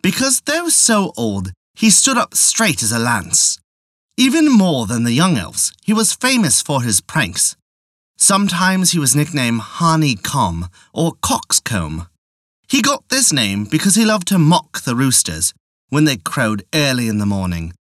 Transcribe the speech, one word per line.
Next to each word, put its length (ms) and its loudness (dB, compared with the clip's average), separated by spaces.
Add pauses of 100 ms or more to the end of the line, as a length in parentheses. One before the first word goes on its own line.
Because 420 0
though 240 -2
so 480 2
old, 360 -4 (200)
he 160 2
stood 300 4
up 160 -4
straight 480 0
as 100 -2
a 60 -2
lance. 600 -2 (580)
Even 320 4
more 380 4
than 160 -2
the 100 0
young 240 2
elves, 360 -4 (100)
he 100 0
was 200 2
famous 500 0
for 220 -2
his 160 0
pranks. 560 -2 (600)
Sometimes 760 2
he 80 0
was 160 0
nicknamed 440 0
Hani 640 0
Comb 460 -4 (240)
or 280 -2
Coxcomb. 880 -4 (600)
He 120 2
got 280 -2
this 240 0
name 320 -2
because 320 0
he 80 2
loved 240 -2
to 100 2
mock 440 2
the 120 -4
roosters 580 -2 (360)
when 160 2
they 120 0
crowed 560 -4
early 360 0
in 100 -2
the 80 -2
morning. 560 -4